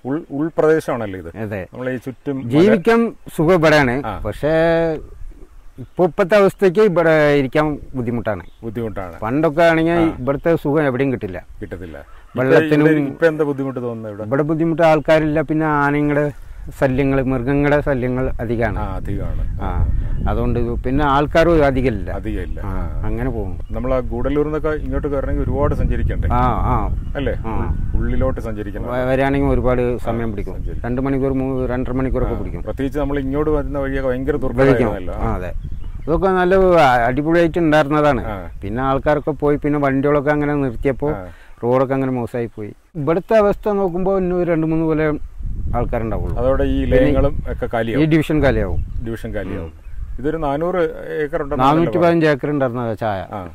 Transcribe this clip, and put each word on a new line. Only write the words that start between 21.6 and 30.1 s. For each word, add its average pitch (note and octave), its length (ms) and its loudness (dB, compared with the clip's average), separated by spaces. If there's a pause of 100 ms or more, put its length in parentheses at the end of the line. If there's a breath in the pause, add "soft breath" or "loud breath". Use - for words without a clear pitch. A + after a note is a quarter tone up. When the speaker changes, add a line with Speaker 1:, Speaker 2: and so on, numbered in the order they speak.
Speaker 2:
അധികമില്ല. B2 460 0
Speaker 1:
അധികമില്ല. G2 500 -4
Speaker 2:
ആ, G2+ 60 -6
Speaker 1:
ആ. F#2 400 -2
Speaker 2:
അങ്ങനെ A#2 240 -2
പോകും. F#2 300 -4 (100)
Speaker 1:
നമ്മൾ A#2+ 240 -2
ആ B2+ 40 2
ഗൂഡല്ലൂർ B2+ 460 0
നിന്നൊക്കെ D3+ 240 -2
ഇങ്ങോട്ട് C#3+ 400 -2
വരണമെങ്കിൽ C#3+ 340 -2
ഒരുപാട് C#3 320 2
സഞ്ചരിക്കണ്ടേ? - 580 0
Speaker 2:
ആ, B2 100 4
ആ. A2 540 0 (200)
Speaker 1:
അല്ലേ? B2+ 180 -2 (120)
Speaker 2:
ആ. G#2 300 0 (160)
Speaker 1:
ഉൾ-, - 60 2
ഉള്ളിലോട്ട് B2 420 0
സഞ്ചരിക്കണം. G#2 440 -6
Speaker 2:
വ-, B2+ 240 -2
വരികയാണെങ്കിൽ C3+ 400 2
ഒരുപാട് B2 340 2
Speaker 1:
ആ, B2 140 0
Speaker 2:
സമയം A2+ 340 -2